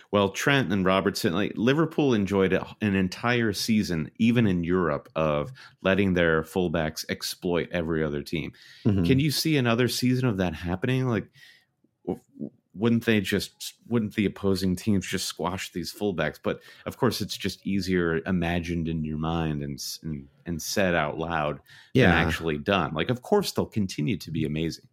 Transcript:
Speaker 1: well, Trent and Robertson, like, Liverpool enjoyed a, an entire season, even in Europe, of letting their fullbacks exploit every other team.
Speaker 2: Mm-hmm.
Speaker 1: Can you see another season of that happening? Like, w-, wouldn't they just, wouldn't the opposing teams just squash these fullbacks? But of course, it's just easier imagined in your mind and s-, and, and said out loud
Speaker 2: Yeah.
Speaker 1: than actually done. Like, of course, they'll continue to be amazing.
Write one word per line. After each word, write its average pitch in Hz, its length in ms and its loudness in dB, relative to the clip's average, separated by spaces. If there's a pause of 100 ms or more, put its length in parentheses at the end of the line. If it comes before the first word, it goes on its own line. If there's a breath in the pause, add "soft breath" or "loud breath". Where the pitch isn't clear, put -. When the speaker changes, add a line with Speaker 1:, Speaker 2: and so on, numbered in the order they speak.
Speaker 1:
well, 101 200 4
Trent 131 420 2
and 95 140 2
Robertson, 95 480 2
like, 95 240 0
Liverpool 143 560 2
enjoyed 95 400 2
a, 90 120 0 (140)
an 101 160 2
entire 113 560 0
season, 90 580 0 (100)
even 117 280 4
in 90 160 0
Europe, 82 540 0
of 73 340 0 (300 loud breath)
letting 95 320 2
their 82 300 4
fullbacks 82 640 -2
exploit 87 640 -4
every 82 280 -2
other 73 220 -2
team. 69 300 -8 (320 loud breath)
Speaker 2:
Mm-hmm. 98 180 2
Speaker 1:
Can 131 160 4
you 151 120 2
see 151 260 0
another 120 320 2
season 127 400 0
of 98 80 0
that 90 160 0
happening? 123 560 -2
Like, 104 180 -2 (800 soft breath)
w-, - 160 -6 (520)
wouldn't 113 320 0
they 110 140 4
just, - 540 -4 (160)
wouldn't 107 260 -2
the 104 100 2
opposing 95 520 0
teams 101 280 0
just - 200 -6
squash - 480 -6
these 82 200 -8
fullbacks? 82 480 -2
But 95 200 -4 (240 loud breath)
of 92 100 -8
course, 113 240 0
it's - 160 -6
just - 320 -8
easier 90 580 0
imagined 85 600 -2
in 82 160 -4
your 78 140 -4
mind 80 440 -2
and 71 140 -8
s-, - 280 -10
and, 73 240 -10 (180)
and 85 160 -6
said 92 340 0
out 76 240 -2
loud 78 400 -2 (340 soft breath)
Speaker 2:
Yeah. 127 220 6
Speaker 1:
than 85 120 4
actually 80 320 -2
done. 80 340 0
Like, 82 160 -2
of 123 140 -4
course, 208 280 0
they'll 92 140 -2
continue 104 500 -4
to - 160 -10
be 78 140 -2
amazing. 78 480 -4